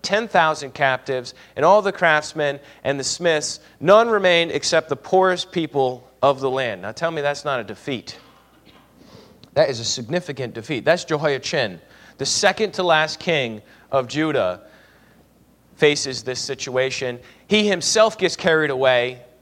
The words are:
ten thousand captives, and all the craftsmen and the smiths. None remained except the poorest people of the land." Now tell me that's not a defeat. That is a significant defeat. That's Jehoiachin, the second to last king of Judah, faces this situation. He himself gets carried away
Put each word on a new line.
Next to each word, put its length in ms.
ten 260
thousand 460
captives, 600
and 80
all 180
the 120
craftsmen 640
and 160
the 60
smiths. 560
None 300
remained 420
except 380
the 80
poorest 560
people 520
of 200
the 80
land." 320
Now 100
tell 200
me 100
that's 240
not 160
a 20
defeat. 540
That 140
is 100
a 60
significant 720
defeat. 280
That's 220
Jehoiachin, 760
the 80
second 480
to 80
last 380
king 420
of 160
Judah, 560
faces 480
this 160
situation. 800
He 220
himself 500
gets 180
carried 360
away 500